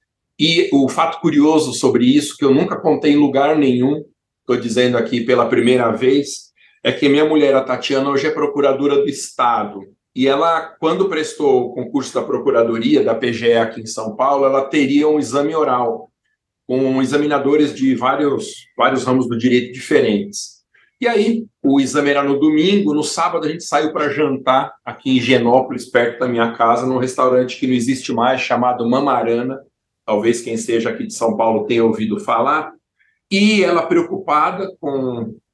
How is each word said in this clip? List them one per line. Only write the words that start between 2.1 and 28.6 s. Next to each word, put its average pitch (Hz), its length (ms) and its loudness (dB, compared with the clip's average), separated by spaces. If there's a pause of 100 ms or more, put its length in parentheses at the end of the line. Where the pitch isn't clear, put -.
que - 80 -4
eu 135 80 4
nunca 160 220 0
contei 147 380 0
em 143 60 4
lugar 143 380 2
nenhum, 139 460 2 (440)
tô 123 100 0
dizendo 120 400 0
aqui 113 240 -2
pela 120 260 2
primeira 120 460 2
vez, 139 580 0 (320)
é 123 80 0
que 139 200 0
minha 147 160 4
mulher, 147 280 2
a 131 80 2
Tatiana, 135 460 -2
hoje 139 180 0
é 156 40 0
procuradora 143 680 0
do 143 120 2
Estado. 107 720 -4 (360)
E 127 100 2
ela, 156 360 2 (180)
quando 190 300 0
prestou 143 560 0
o - 80 -12
concurso 127 380 -6
da 120 100 -2
Procuradoria, 117 840 0
da 113 100 0
P 117 200 -4
G 117 140 -2
E 117 100 4
aqui 113 240 -2
em 110 40 -14
São 110 300 -10
Paulo, 139 300 2
ela 135 180 2
teria 143 420 0
um 151 140 2
exame 143 340 -2
oral, 127 560 -2 (560)
com 131 360 0
examinadores 143 720 0
de 131 200 2
vários, 135 600 -2 (220)
vários 127 280 0
ramos 127 240 0
do 117 100 -4
direito 120 340 0
diferentes. - 920 -2 (380)
E 233 80 0
aí, 226 380 0 (140)
o 139 200 2
exame 143 300 0
era 143 120 2
no 139 160 0
domingo, 156 560 2
no 151 80 0
sábado 165 420 -2
a 151 60 -2
gente 170 140 -10
saiu 151 280 -2
pra 151 160 -2
jantar 135 640 0 (120)
aqui 123 260 -6
em 131 60 4
Higienópolis, 123 720 2
perto 120 300 0
da 127 80 -2
minha 117 240 0
casa, 117 340 0
num 131 120 0
restaurante 127 600 0
que 135 80 -4
não 127 80 2
existe 123 380 -2
mais, 127 280 0
chamado 120 480 -2